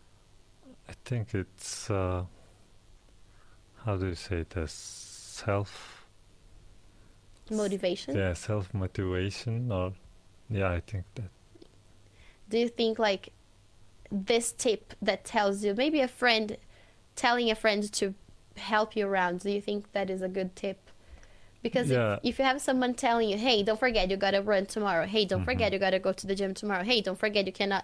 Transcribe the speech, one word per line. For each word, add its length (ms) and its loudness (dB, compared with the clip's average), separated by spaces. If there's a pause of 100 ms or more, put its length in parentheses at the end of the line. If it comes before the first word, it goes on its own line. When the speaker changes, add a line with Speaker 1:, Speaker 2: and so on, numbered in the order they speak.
(880)
Speaker 1:
I 60 -16 (120)
think 300 -4
it's, 560 -6
uh, 320 0 (1600)
how 120 0
do 100 -2
you 80 -4
say 220 -4
it, 200 -4
uh, 80 -2
self 1400 -6 (1400)
Speaker 2:
Motivation? 640 -2
Speaker 1:
Yeah, 180 2
self-motivation, 1400 -2
or, 220 -2 (560)
yeah, 220 2
I 80 0
think 260 -6 (100)
that. 140 -10 (1160)
Speaker 2:
Do 120 2
you 100 2
think, 300 0
like, 340 0 (800)
this 400 0
tip 500 0
that 240 0
tells 380 0
you, 100 2
maybe 260 2
a 80 4
friend 500 2 (580)
telling 360 4
a 40 0
friend 380 2
to 200 -2 (420)
help 400 0
you 100 2
around, 360 0
do 100 -2
you 100 -2
think 320 -6
that 160 -2
is 120 -4
a 80 -2
good 260 -4
tip? 340 -8 (720)
Because 280 0
Speaker 1:
Yeah. 240 4 (100)
Speaker 2:
if, 120 0
if 40 0
you 60 4
have 160 2
someone 320 2
telling 360 2
you, 80 0
"Hey, 260 4
don't 160 0
forget 300 2
you 60 0
gotta 260 2
run 240 2
tomorrow. 400 0
Hey, 200 2
don't 140 0
Speaker 1:
Mm-hmm. 60 -2
Speaker 2:
forget 280 2
you 60 0
gotta 200 4
go 140 0
to 140 -12
the 60 0
gym 200 -2
tomorrow. 300 -2
Hey, 180 4
don't 180 -2
forget 280 2
you 40 -4
cannot 320 0